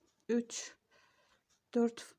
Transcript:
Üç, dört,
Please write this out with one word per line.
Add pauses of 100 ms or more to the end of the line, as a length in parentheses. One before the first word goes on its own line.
(280)
Üç, (1000)
dört,